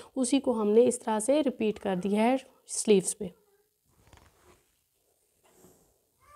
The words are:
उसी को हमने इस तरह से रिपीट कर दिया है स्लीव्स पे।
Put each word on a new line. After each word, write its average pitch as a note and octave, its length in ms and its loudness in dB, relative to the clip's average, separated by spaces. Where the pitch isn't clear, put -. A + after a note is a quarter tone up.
उसी C4 220 0
को C4 140 -2
हमने A3 300 4
इस A#3+ 220 0
तरह G#3+ 160 -4
से C#4+ 220 2
रिपीट A3+ 360 -4
कर F#3+ 180 -4
दिया G3+ 260 -2
है C4 160 2
स्लीव्स - 480 0
पे। F#3 160 -12